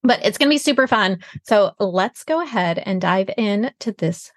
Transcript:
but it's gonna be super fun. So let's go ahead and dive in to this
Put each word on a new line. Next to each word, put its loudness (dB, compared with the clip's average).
but 4
it's 0
gonna 4
be 4
super 2
fun. 2
So 2
let's -2
go -2
ahead -2
and -4
dive 0
in -2
to -6
this -4